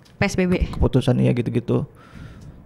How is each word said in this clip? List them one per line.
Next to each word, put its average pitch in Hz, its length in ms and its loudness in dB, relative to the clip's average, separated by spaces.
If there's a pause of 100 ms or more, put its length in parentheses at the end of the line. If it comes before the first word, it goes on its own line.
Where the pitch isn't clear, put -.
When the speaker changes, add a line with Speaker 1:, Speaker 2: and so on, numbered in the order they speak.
(140)
Speaker 1:
P - 80 -4
S 202 120 0
B 185 100 0
B. 180 100 2 (140)
Speaker 2:
keputusan, 123 480 2
iya 127 160 2
gitu-gitu. 120 500 -2 (840)